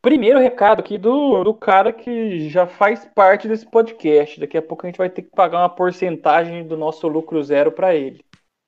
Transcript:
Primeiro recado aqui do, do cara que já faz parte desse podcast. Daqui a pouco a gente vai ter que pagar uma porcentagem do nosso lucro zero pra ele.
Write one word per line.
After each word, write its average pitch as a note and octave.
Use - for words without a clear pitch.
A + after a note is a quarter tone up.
Primeiro B3+
recado A3
aqui G#3
do, A3+
do G#3+
cara G3+
que A3
já F3
faz G#3+
parte G3+
desse A3
podcast. D#3+
Daqui D3
a D#3+
pouco D#3+
a -
gente F3
vai F#3
ter F#3
que -
pagar E3+
uma F3+
porcentagem E3+
do D#3+
nosso D#3
lucro D#3+
zero C#3+
pra F#3
ele. C3+